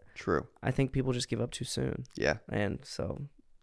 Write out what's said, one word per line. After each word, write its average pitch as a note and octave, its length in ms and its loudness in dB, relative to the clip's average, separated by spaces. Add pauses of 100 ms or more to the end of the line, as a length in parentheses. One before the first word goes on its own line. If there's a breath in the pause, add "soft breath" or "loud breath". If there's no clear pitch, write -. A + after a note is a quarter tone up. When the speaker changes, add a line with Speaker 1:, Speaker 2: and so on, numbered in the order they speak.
(140)
Speaker 1:
True. D#2 320 2 (160)
Speaker 2:
I - 80 0
think B2+ 220 4
people C3 200 2
just A#2+ 160 -2
give A2+ 140 0
up B2 80 -2
too - 140 -6
soon. B2+ 400 -2 (100)
Speaker 1:
Yeah. - 240 2 (100)
Speaker 2:
And G2+ 360 0
so - 360 -6 (420)